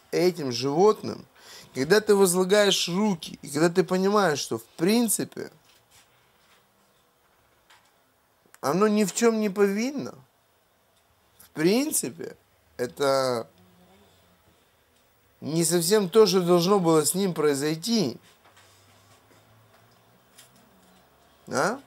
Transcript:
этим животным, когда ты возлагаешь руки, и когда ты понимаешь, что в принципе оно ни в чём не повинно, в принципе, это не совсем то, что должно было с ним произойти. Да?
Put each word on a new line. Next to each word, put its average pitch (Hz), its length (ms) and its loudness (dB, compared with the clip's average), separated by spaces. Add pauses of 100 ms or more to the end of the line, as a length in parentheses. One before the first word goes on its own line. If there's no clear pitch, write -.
(120)
этим 160 400 -2
животным, 143 720 0 (480)
когда 160 280 2
ты 214 120 2
возлагаешь 190 760 2
руки, 196 520 -4
и 160 80 -16
когда 151 200 2
ты 180 140 0
понимаешь, 185 560 0
что - 180 -6
в - 80 -12 (120)
принципе 202 720 -2 (3000)
оно 175 280 0
ни 214 180 2
в 175 80 -6
чём 220 260 0
не 214 100 -2
повинно, 202 640 -2 (1300)
в - 120 -20
принципе, 180 840 -2 (420)
это 131 720 -2 (1900)
не 160 240 -2
совсем 175 420 0
то, 214 200 6
что 180 140 0
должно 180 380 2
было 160 240 2
с 131 120 -2
ним 190 180 -2
произойти. 156 840 -2 (3250)
Да? 190 400 -2